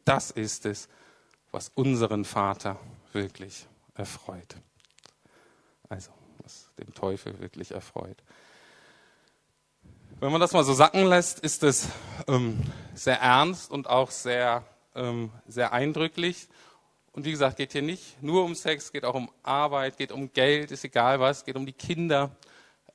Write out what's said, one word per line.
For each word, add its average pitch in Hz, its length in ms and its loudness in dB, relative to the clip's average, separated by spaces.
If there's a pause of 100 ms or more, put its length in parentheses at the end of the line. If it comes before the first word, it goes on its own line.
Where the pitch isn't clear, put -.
Das 135 260 0
ist - 340 -6
es, 104 220 -8 (640)
was - 240 -10
unseren 113 480 0
Vater 98 560 -2 (320)
wirklich 98 560 -10 (260)
erfreut. - 640 -14 (1300)
Also, 92 220 -14 (300)
was - 280 -20 (100)
dem 98 140 -16
Teufel 98 460 -6
wirklich - 320 -14
erfreut. - 520 -12 (2000)
Wenn 139 100 -2
man 160 80 2
das 170 140 2
mal 165 100 6
so 135 100 4
sacken 165 320 6
lässt, 180 340 4
ist - 240 -4
es, - 260 4 (380)
ähm, 123 360 0 (320)
sehr 127 240 0
ernst 139 500 4
und 143 180 -6
auch 127 240 2
sehr, 123 520 0 (320)
ähm, 120 360 -4 (140)
sehr 117 280 -2
eindrücklich. 156 760 -2 (640)
Und - 140 -10
wie 160 60 -4
gesagt, 143 260 0
geht 135 160 -6
hier 143 80 -2
nicht 151 420 -8
nur 175 220 2
um 170 100 -4
Sex, 156 380 -6
geht 139 100 -8
auch 123 120 0
um 123 140 -4 (140)
Arbeit, 139 540 0
geht 135 160 -6
um 135 180 -8
Geld, 147 400 4
ist 139 140 -12
egal 131 340 4
was, 135 240 2
geht 135 140 -8
um 135 80 -6
die 135 80 -12
Kinder. 156 600 -2 (600)